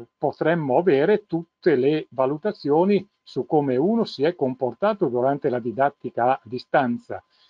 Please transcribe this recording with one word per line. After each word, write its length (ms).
potremmo 600
avere 480
tutte 500
le 340
valutazioni 1000
su 220
come 300
uno 300
si 180
è 120
comportato 720
durante 420
la 100
didattica 760
a 100
distanza, 800